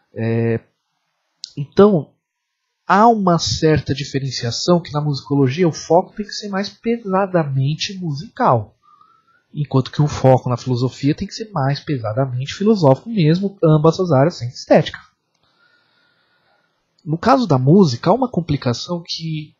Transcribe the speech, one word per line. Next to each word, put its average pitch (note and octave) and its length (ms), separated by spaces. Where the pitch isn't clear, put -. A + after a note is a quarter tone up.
É, A2+ 460
então, F#3 540
há G3+ 220
uma F#3+ 300
certa D#3 560
diferenciação C3+ 880
que E3+ 120
na D3 80
musicologia C#3+ 680
o D3 40
foco - 420
tem G#3 100
que - 80
ser - 160
mais G3 200
pesadamente F#3 1300
musical, D#3+ 760
enquanto C3+ 380
que - 120
o D3 60
foco C3 400
na B2 80
filosofia B2+ 580
tem F#3+ 120
que - 80
ser A3 180
mais C#3 280
pesadamente B2+ 720
filosófico G3 560
mesmo, F#3+ 520
ambas D#3 380
as F3+ 120
áreas C#3+ 220
sem A#2+ 140
estética. - 500
No D#3+ 140
caso B3 280
da C#3+ 120
música, D3 520
há - 20
uma B3 160
complicação E3+ 760
que D#3 560